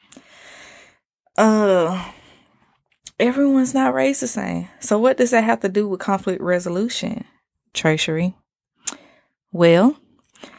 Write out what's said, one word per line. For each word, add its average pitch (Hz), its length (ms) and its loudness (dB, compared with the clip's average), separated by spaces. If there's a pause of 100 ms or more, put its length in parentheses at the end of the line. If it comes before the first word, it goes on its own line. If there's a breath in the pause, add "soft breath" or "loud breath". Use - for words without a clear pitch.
(1400 loud breath)
Uh, 190 760 2 (1080 loud breath)
everyone's 262 540 2
not 262 200 0
raised 269 280 0
the 254 60 -4
same. 175 400 -6 (120)
So - 180 -2
what 247 200 2
does 240 140 0
that 226 120 4
have 226 180 0
to 196 80 -2
do 208 180 -2
with 185 120 -6
conflict 190 420 -4
resolution, 180 840 -4 (480)
Trey 156 240 0
Cherie? 165 380 -4 (1160 loud breath)
Well, 175 460 4 (600 loud breath)